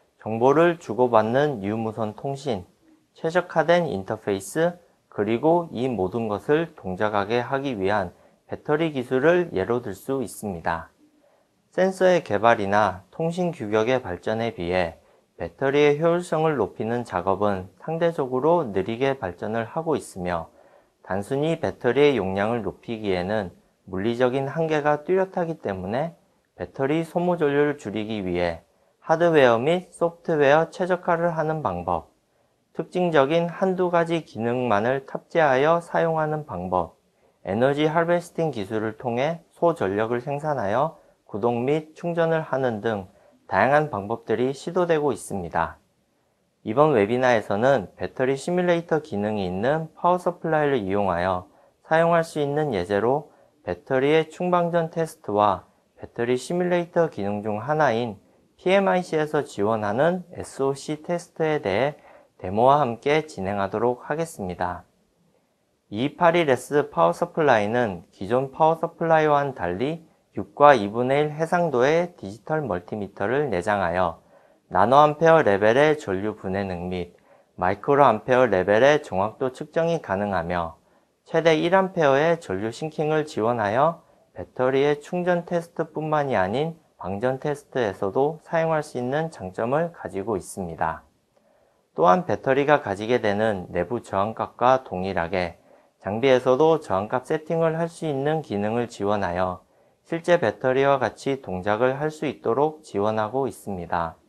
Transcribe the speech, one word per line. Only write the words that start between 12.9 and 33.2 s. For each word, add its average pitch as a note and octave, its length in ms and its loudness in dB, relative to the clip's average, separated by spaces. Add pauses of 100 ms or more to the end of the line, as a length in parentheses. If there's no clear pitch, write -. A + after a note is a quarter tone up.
통신 E3+ 400 -4
규격의 A2 500 0
발전에 G#2+ 520 -4
비해 F2 420 -2 (400)
배터리의 C#3+ 640 0
효율성을 E3 560 0
높이는 A2 480 -2
작업은 F#2+ 640 -2 (100)
상대적으로 D#3+ 840 0
느리게 A2+ 560 -2
발전을 G#2+ 440 -6
하고 D#3+ 300 -4
있으며 F2+ 540 -6 (540)
단순히 C#3 580 -4
배터리의 B2+ 560 2
용량을 G2+ 460 -2
높이기에는 G2 880 -4 (360)
물리적인 A#2+ 600 -2
한계가 D3+ 560 -2
뚜렷하기 F#3 540 -2
때문에 G#2+ 580 -6 (400)
배터리 C#3 480 -4
소모 F3 320 -2
전류를 D3 420 0
줄이기 G#2+ 480 -6
위해 F2 360 -2 (360)
하드웨어 D#3 600 4
및 E3+ 340 -2
소프트웨어 D#3+ 800 2
최적화를 F3 640 -2
하는 D#3 260 -2
방법, F2 480 -4 (600)
특징적인 E3 760 2